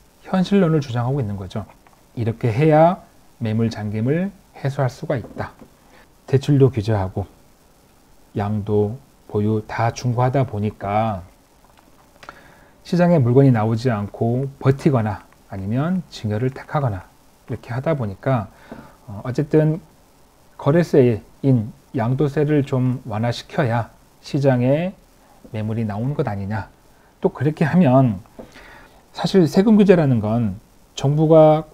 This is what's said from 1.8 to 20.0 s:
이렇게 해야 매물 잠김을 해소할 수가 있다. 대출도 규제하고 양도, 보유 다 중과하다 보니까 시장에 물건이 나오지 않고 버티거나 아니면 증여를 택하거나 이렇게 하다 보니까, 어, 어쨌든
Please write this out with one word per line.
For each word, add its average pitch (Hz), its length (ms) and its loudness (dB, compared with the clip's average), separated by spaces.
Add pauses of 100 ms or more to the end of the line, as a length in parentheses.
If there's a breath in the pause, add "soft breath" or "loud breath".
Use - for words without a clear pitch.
이렇게 117 360 -4
해야 156 520 4 (340)
매물 113 320 -2
잠김을 113 640 -4 (320)
해소할 135 260 -2
수가 156 280 -8
있다. - 340 -12 (760 soft breath)
대출도 135 460 2
규제하고 101 560 -4 (1080)
양도, 104 640 -2 (300)
보유 107 400 -2
다 117 240 -2
중과하다 123 540 -2
보니까 104 760 -4 (1600 loud breath)
시장에 175 360 2
물건이 127 320 6
나오지 113 400 0
않고 117 580 -4 (100)
버티거나 131 640 0 (260)
아니면 127 600 -4
증여를 110 400 -4
택하거나 131 540 -6 (440)
이렇게 - 240 -12
하다 135 220 -4
보니까, 113 540 -4 (580 loud breath)
어, 101 180 -14
어쨌든 156 560 0 (760)